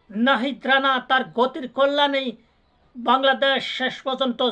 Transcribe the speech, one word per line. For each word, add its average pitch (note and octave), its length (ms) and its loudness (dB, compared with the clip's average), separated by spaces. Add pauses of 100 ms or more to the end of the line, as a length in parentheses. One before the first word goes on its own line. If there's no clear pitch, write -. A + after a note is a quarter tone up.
নাহিদ A#3 480 0 (100)
রানা, C4+ 240 2 (160)
তার C4 140 2 (160)
গতির B3+ 280 -2 (100)
কল্যাণেই C#4 520 2 (680)
বাংলাদেশ C4+ 600 2 (200)
শেষ B3+ 160 -4 (120)
পর্যন্ত B3+ 340 -2 (120)